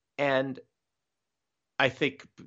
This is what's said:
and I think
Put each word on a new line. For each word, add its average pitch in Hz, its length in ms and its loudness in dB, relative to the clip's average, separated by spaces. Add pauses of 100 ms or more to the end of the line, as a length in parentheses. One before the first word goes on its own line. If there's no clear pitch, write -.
(180)
and 135 400 0 (1200)
I 135 120 4
think - 360 -2 (200)